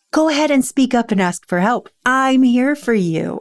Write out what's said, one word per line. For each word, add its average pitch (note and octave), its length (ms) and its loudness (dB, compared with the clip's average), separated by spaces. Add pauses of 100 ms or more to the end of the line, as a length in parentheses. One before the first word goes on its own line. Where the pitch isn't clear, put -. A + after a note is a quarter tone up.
(120)
go D#4 160 2
ahead D4 220 0
and C4+ 120 2
speak C4 300 -2
up A#3 180 0
and F#3+ 120 0
ask F3+ 260 -4
for F3+ 120 -2
help. G#3+ 280 -2 (160)
I'm C4 380 2
here B3+ 340 2
for B3 160 -4
you. F3 480 -2